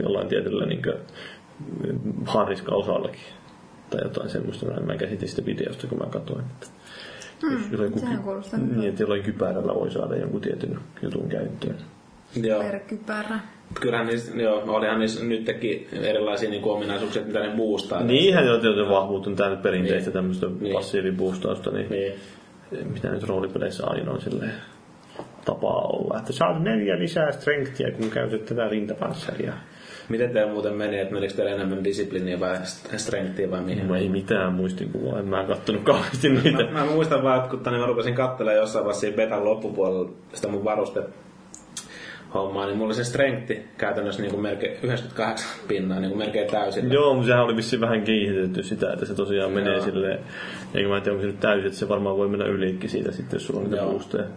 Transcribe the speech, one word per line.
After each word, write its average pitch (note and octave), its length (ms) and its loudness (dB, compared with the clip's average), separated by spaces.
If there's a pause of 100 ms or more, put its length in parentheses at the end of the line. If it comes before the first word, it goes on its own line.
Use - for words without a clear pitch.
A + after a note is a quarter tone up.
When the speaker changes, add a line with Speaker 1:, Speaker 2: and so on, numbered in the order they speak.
Speaker 1:
jollain G2 240 0
tietyllä G2 380 0
niinkö - 320 -2 (1300)
harniskaosallakin. G2+ 960 0 (680)
Tai - 140 -2
jotain - 260 -4
semmoista. - 360 -4
Mä, G1+ 80 -4 (120)
mä - 120 -2
käsitin - 300 -4
sitä - 180 -4
videosta, - 420 -4
kun - 120 -4
mä G1+ 60 -4
katsoin. - 340 -6 (140)
Että - 140 -16 (720)
Speaker 2:
Hmm, D#4+ 120 0
Speaker 1:
jos G#3 180 -2
jollain G#3+ 280 0
Speaker 2:
sehän A#3+ 180 -2
Speaker 1:
ky-, G3 60 -6
Speaker 2:
kuulostaa G3 360 -6
hyvältä. - 200 0
Speaker 1:
niin, G#2 100 2
että G2 140 0
jollain G2+ 200 0
kypärällä F#2+ 520 0
voi - 160 0
saada - 240 -2
jonkun - 260 -2
tietyn - 380 -4 (220)
jutun G1+ 280 -2
käyttöön. - 460 -4 (680)
Speaker 3:
Joo. G#2+ 200 2
Speaker 2:
Verkkypärä. G#3+ 760 -6 (420)
Speaker 3:
Kyllähän A2+ 260 4
niissä, A#2 340 0
joo, G#2+ 260 6
olihan G#2+ 320 4
niissä A2 260 2
nytkin A#2 640 0 (140)
erilaisia G#2 480 2
niinku G#2 220 2
ominaisuuksia, G#2 540 -2
mitä G#2+ 140 0
ne G#2 180 0
boostaa. G#2+ 460 2
Speaker 1:
Niinhän D3+ 420 8
joo, A#2 120 8
tietysti G#2 320 4
vahvuut G2 380 4
on G2+ 80 -2
tää G2 140 4
nyt F#2+ 120 -2
perinteistä F#2 480 2
Speaker 3:
Niin. F#2 40 -4
Speaker 1:
tämmöstä F#2 340 0 (120)
Speaker 3:
Niin. G2+ 140 0
Speaker 1:
passiiviboostausta, F#2+ 1000 0
niin G2+ 180 -4
Speaker 3:
Niin. G2 240 -2 (800)
Speaker 1:
mitä - 160 -4
nyt F#2+ 140 -4
roolipeleissä - 640 -4
aina - 240 -2
on - 100 -4
silleen - 300 -4 (920)
tapaa G2+ 360 0
olla, - 360 -2
että - 160 -6
saat E3+ 300 2
neljä G3+ 360 2
lisää E3 320 0
strengthia, C3+ 600 -2
kun A2+ 180 -2
käytät A2 360 -2
tätä A#2+ 240 -2
rintapanssaria. - 840 -4 (560)
Speaker 3:
Miten A#2 200 0
teillä G#2+ 240 2
muuten G#2 200 0
meni, G#2 260 -2
että F#2+ 140 -2
menikö G2 200 -2
teillä G2+ 220 2
enemmän F#2+ 280 -2
disipliiniä F#2 560 0
vai F#2 240 0
st-, - 340 -8
strengthia F#2+ 540 -2
vai F#2 100 -2
mihin? F#2 260 -2
Speaker 1:
No F#2 80 2
ei F#2+ 140 2
mitään G2 440 2
muistikuvaa, G#2 680 -2
en G2 60 -4
mä F#2+ 180 0
kattonut G#2 400 0
kauheasti - 460 4
niitä. C3+ 420 6
Speaker 3:
Mä, - 0 -
mä D3+ 140 0
muistan D3+ 380 4
vaan, C3 140 6
että B2+ 120 0
kun B2+ 100 -4
tänne A#2+ 200 0
mä B2 60 2
rupesin A#2+ 300 2
kattelemaan A#2+ 460 2
jossain G#2+ 240 0
vaiheessa G2+ 160 0
siinä G#2 140 0
betan A2 300 2
loppupuolella F#2+ 640 2 (240)
sitä - 140 -4
mun G2+ 160 -2
varuste G#2+ 380 0 (1300)
hommaa, G2 320 -2
niin G2+ 120 -2
mulla A2 100 0
oli A2 80 0
se B2 80 0
strengthi C3 600 0 (140)
käytännössä G2+ 440 -2
niinku G2+ 160 -2
melkein G#2 340 -2
yhdeksänkymmentäkahdeksan - 800 -2 (180)
pinnaa, F#2 320 0
niinku F#2+ 180 -2
melkein G#2+ 340 0
täysin. G#2 400 2
Speaker 1:
Joo, C#3+ 220 8
mut B2+ 120 4
sehän B2 180 8
oli A#2 120 4
vissiin A2+ 260 0
vähän A2+ 200 4
kiihdytetty G2 600 2
sitä, F#2+ 300 0
että F#2 120 -2
se G#2 100 -6
tosiaan G2 360 2
menee G2 240 2
Speaker 3:
Joo. F#2+ 80 2
Speaker 1:
silleen, F#2+ 360 0 (540)
eikä G2+ 160 2
mä G2+ 120 2
tiedä, G2+ 100 0
onko G2 100 0
se G2+ 60 0
nyt G2+ 120 -4
täysin, G2+ 280 4
että G2 120 -2
se G2+ 100 -2
varmaan G2+ 280 2
voi G2+ 100 4
mennä G2+ 180 0
ylikin F#2+ 440 0
siitä - 220 -2
sitten, - 260 -6
jos - 100 -4
sulla - 120 -2
on G2 60 -2
niitä G2+ 120 -2
Speaker 3:
Joo. G2 140 0
Speaker 1:
boosteja. G2 320 -2 (140)